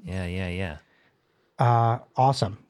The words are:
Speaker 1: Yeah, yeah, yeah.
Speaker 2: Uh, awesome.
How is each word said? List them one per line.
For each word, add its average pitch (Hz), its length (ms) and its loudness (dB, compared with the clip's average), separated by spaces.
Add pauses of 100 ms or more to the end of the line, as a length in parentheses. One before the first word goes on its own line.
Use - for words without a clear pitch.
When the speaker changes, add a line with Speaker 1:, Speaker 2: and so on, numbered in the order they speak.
Speaker 1:
Yeah, 92 220 -6
yeah, 90 240 -4
yeah. 87 280 -6 (840)
Speaker 2:
Uh, 117 400 4 (180)
awesome. 127 420 0 (120)